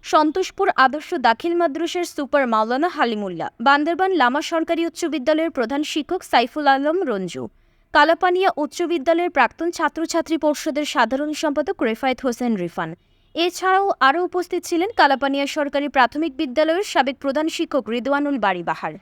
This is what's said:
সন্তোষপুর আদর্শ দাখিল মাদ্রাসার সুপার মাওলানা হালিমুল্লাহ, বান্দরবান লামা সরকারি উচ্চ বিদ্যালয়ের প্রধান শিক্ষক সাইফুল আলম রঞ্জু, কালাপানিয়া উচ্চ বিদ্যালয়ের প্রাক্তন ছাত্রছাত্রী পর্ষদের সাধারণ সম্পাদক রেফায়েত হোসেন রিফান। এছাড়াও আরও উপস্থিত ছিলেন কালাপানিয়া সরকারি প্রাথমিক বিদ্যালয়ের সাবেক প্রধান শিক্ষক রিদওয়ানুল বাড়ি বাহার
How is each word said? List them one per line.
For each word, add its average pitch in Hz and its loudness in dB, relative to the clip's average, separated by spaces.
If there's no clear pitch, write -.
সন্তোষপুর 349 2
আদর্শ 294 -2
দাখিল 277 0
মাদ্রাসার 339 -2
সুপার 277 0
মাওলানা 240 2
হালিমুল্লাহ, 208 -2
বান্দরবান 311 2
লামা 254 2
সরকারি 330 0
উচ্চ - -8
বিদ্যালয়ের 311 0
প্রধান 262 -2
শিক্ষক 339 -4
সাইফুল 269 2
আলম 277 2
রঞ্জু, 185 -4
কালাপানিয়া 359 4
উচ্চ - -6
বিদ্যালয়ের 330 0
প্রাক্তন 285 0
ছাত্রছাত্রী 320 -2
পর্ষদের 294 -2
সাধারণ 269 0
সম্পাদক 302 -2
রেফায়েত 254 -2
হোসেন 240 -2
রিফান। 165 -6
এছাড়াও 370 2
আরও 294 4
উপস্থিত 349 -4
ছিলেন 349 0
কালাপানিয়া 277 2
সরকারি 285 -4
প্রাথমিক 277 0
বিদ্যালয়ের 311 0
সাবেক 269 0
প্রধান 285 -2
শিক্ষক 302 -2
রিদওয়ানুল 277 -2
বাড়ি 185 0
বাহার 160 -6